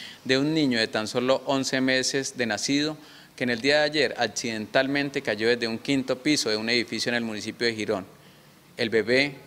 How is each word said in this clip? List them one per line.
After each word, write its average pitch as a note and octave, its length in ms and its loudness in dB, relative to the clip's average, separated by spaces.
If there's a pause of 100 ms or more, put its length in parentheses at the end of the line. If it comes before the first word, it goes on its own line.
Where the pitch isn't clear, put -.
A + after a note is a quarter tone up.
(240)
de C3 120 4
un D3 160 2
niño C#3 280 2
de A2 80 2
tan A2 180 -2
solo B2+ 400 2
once C3+ 340 0
meses C3 560 0
de B2 80 0
nacido, C#3+ 540 0 (380)
que C3 80 -4
en B2 60 0
el A#2 100 -2
día C#3+ 180 4
de D3+ 60 4
ayer D3 340 0
accidentalmente C3 1040 -2
cayó A2 260 0
desde A#2+ 200 2
un A2+ 100 -4
quinto C3 400 0
piso D3 320 0
de G#2+ 60 0
un A2 120 -4
edificio A#2 420 0
en A#2+ 40 0
el A#2 100 -2
municipio A2 420 -4
de A2+ 80 0
Girón. G#2 300 -2 (720)
El A#2 140 -2
bebé B2+ 460 2 (100)